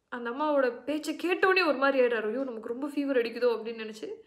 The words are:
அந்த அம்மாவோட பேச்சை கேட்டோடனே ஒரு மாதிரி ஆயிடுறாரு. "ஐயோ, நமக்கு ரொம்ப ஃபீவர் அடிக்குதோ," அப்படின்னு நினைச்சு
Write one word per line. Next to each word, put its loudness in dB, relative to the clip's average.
அந்த -6
அம்மாவோட 0
பேச்சை -4
கேட்டோடனே 2
ஒரு 4
மாதிரி 4
ஆயிடுறாரு. 2
"ஐயோ, -2
நமக்கு -8
ரொம்ப -6
ஃபீவர் -2
அடிக்குதோ," 2
அப்படின்னு -4
நினைச்சு -12